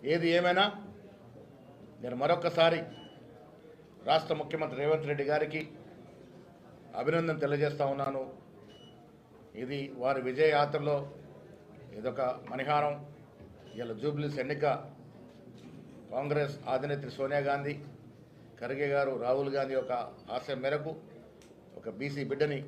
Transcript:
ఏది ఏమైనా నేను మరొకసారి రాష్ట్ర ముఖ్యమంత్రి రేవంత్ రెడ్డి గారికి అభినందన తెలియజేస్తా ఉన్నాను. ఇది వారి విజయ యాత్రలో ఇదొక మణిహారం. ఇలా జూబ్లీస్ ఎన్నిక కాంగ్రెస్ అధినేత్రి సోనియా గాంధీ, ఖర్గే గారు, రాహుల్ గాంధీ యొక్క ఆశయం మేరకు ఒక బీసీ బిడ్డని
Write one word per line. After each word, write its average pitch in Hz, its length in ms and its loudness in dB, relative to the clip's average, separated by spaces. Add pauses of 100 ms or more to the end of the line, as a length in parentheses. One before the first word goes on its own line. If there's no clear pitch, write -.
(140)
ఏది 170 140 4 (100)
ఏమైనా 180 260 6 (1400)
నేను 123 200 -4
మరొకసారి 165 580 6 (1300)
రాష్ట్ర 156 320 4
ముఖ్యమంత్రి 151 420 -2
రేవంత్ 147 280 2
రెడ్డి 143 220 0
గారికి 156 300 0 (1400)
అభినందన 160 440 2
తెలియజేస్తా 143 400 2 (100)
ఉన్నాను. 135 300 -2 (1400)
ఇది 139 180 -4 (220)
వారి 135 180 2 (100)
విజయ 156 280 6
యాత్రలో 143 380 2 (1040)
ఇదొక 123 240 -2 (280)
మణిహారం. 147 440 2 (880)
ఇలా 113 200 -4
జూబ్లీస్ 147 400 -2
ఎన్నిక 143 220 -2 (1500)
కాంగ్రెస్ 143 420 0 (200)
అధినేత్రి 139 420 -2
సోనియా 139 320 0
గాంధీ, 143 260 0 (880)
ఖర్గే 139 320 -2
గారు, 139 200 4 (120)
రాహుల్ 135 320 4
గాంధీ 131 200 0
యొక్క 127 160 0 (420)
ఆశయం 127 300 -4
మేరకు 147 280 0 (880)
ఒక - 100 -8 (100)
బీసీ 143 320 -4
బిడ్డని 143 380 2